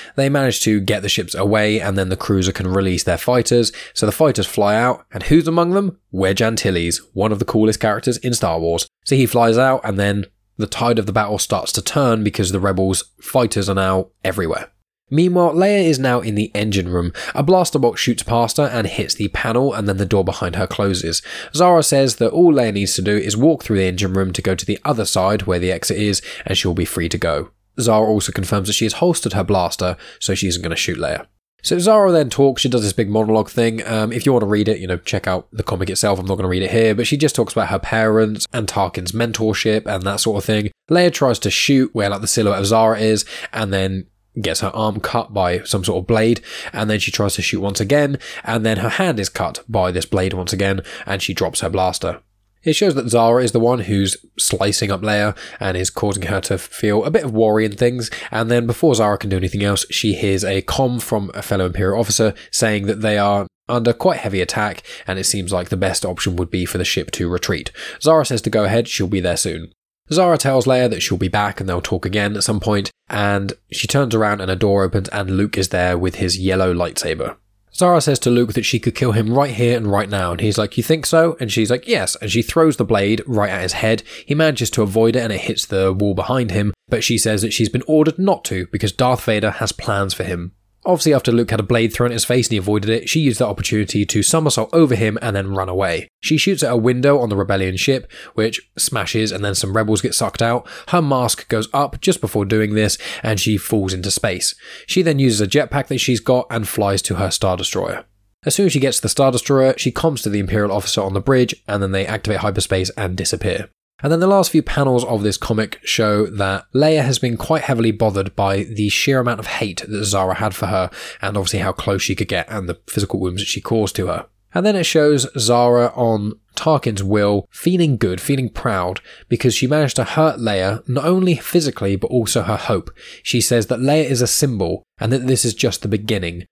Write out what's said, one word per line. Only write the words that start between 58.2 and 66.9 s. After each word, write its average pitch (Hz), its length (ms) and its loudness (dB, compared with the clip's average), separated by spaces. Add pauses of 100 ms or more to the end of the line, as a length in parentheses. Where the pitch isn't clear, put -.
and 113 180 0
then 120 160 2
before 123 300 2
Zara 104 220 2
can 98 120 -6
do 95 60 0
anything 92 260 -2
else, 101 280 0
she 104 240 0
hears 98 280 0
a 98 200 -2
comm 123 380 -2
from 101 340 -4
a 101 80 -8
fellow 92 240 0
Imperial 98 340 0
officer 110 340 2 (160)
saying 104 360 0
that 107 160 -2
they 107 160 2
are 101 280 2 (220)
under 120 240 2
quite 170 260 0
heavy 98 220 -4
attack, 104 420 -4 (240)
and 95 100 -4
it 95 100 -4
seems 95 260 -4
like 90 160 -2
the 98 80 -4
best 92 280 -2
option 90 300 -4
would 87 160 -4
be 92 140 -2
for 92 140 -4
the 90 60 -2
ship - 280 -4